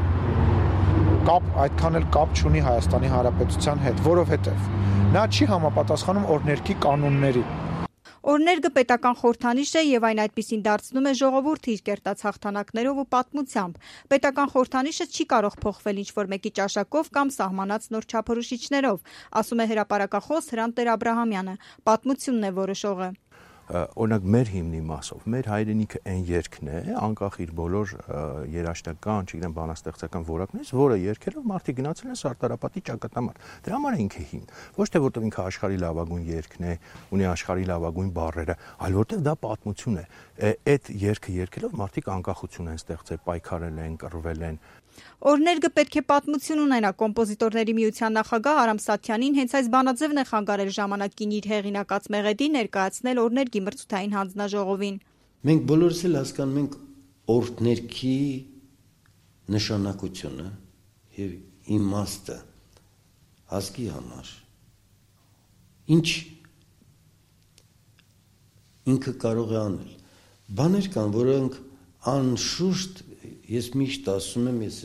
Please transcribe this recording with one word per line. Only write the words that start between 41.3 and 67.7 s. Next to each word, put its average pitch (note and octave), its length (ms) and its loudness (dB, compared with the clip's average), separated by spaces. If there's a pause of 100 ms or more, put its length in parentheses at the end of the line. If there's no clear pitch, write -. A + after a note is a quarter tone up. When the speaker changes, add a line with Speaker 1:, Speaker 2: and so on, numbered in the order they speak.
Speaker 3:
երգելով C3+ 440 -6
մարդիկ G2 360 -6
անկախություն F2+ 540 -8
են D#2+ 100 -10
ստեղծել, - 480 -10
պայքարել E2 560 -6
են, D#2+ 160 -8
կռվել E2 480 -8
են։ D#2 120 -12 (600)
Speaker 2:
Օրներգը D#4 480 4
պետք D4 240 2
է D4 80 2
պատմություն D4 560 0
ունենա։ A#3+ 280 2 (120)
Կոմպոզիտորների A3 720 0
միության A3 400 0
նախագահ A3+ 480 2
Արամ A3 220 2
Սաթյանին A#3 560 0
հենց B3+ 180 0
այս B3 160 2
բանաձևն C4 480 2
է B3+ 80 -2
խանգարել G3+ 460 0
ժամանակին G3+ 580 -4
իր G3+ 160 -4
հեղինակած G3+ 640 -2
մեղեդի G#3 400 0
ներկայացնել A3+ 720 0
օրներգի A#3 400 0
մրցութային G3+ 500 -4
հանձնաժողովին։ G3 840 -2 (500)
Speaker 4:
Մենք D3+ 220 6
բոլորս E3 340 4
էլ E3 140 2
հասկանում C3+ 420 -2
ենք C#3 140 -4 (580)
օրներգի A#2+ 840 0 (1400)
նշանակությունը G2 920 -4 (680)
և G2 160 -6 (460)
իմաստը G2 580 -4 (1200)
ազգի G2+ 380 -6
համար։ B1 340 -14 (1700)
Ինչ D#3+ 100 4 (2750)